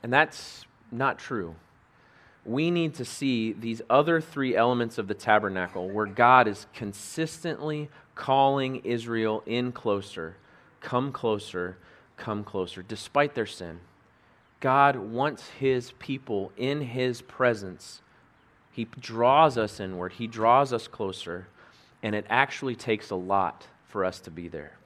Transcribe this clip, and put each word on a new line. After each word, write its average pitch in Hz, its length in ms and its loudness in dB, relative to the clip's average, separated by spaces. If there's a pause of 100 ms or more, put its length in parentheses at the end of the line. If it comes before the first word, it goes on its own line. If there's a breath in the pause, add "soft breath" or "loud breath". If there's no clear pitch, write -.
And 120 100 -4
that's - 540 2 (240)
not 127 300 -2
true. 87 360 -6 (880 soft breath)
We 147 260 0
need 165 240 0
to 123 100 -6
see 117 480 0
these 113 360 -6
other 156 320 6
three 135 340 -2
elements 117 420 2
of 101 100 -4
the 104 60 -4
tabernacle 95 760 2
where 104 160 -2
God 120 420 8
is 101 260 -4
consistently 151 1160 -6 (260 loud breath)
calling 135 720 2
Israel 113 600 -2
in 123 260 -2
closer, 98 680 -4 (420 soft breath)
"Come 131 320 -2
closer, 95 680 -4 (400 soft breath)
come 104 260 -6
closer," 92 380 -6
despite 143 540 -2
their 113 100 -2
sin. 87 360 -14 (760 soft breath)
God 139 360 4
wants 120 540 -4
his 131 440 -2
people 113 600 -6
in 139 260 -2
his 127 400 -4
presence. 104 800 -2 (680 soft breath)
He 113 140 -6 (140)
draws 123 580 4
us 107 220 -2
inward. 92 340 -6
He 117 140 -8
draws 120 440 4
us 113 160 -4
closer. 92 600 -8 (540 soft breath)
And 104 140 -2
it 104 140 -4
actually 127 460 0
takes 110 340 -4
a 101 60 -4
lot 92 520 -2 (200)
for 98 180 -2
us 92 160 -4
to - 100 -16
be 87 160 -12
there. 73 380 -14